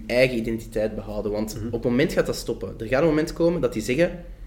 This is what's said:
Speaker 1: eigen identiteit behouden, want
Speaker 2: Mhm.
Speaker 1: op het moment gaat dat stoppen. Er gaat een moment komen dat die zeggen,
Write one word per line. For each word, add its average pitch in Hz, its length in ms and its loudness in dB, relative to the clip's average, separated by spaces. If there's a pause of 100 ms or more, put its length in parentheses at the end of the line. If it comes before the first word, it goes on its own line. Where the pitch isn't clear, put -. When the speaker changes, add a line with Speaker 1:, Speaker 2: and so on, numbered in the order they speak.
Speaker 1:
eigen 127 300 6
identiteit 110 580 -2
behouden, 104 360 -4
want 107 240 -2
Speaker 2:
Mhm. 107 100 -6
Speaker 1:
op 120 60 -6
het 117 120 -4
moment 127 300 2
gaat - 120 2
dat 123 100 -2
stoppen. - 440 -6
Er 113 80 -6
gaat 127 140 2
een 165 60 4
moment 156 260 2
komen 170 280 2
dat 117 120 0
die 110 80 -2
zeggen, 160 300 2 (360)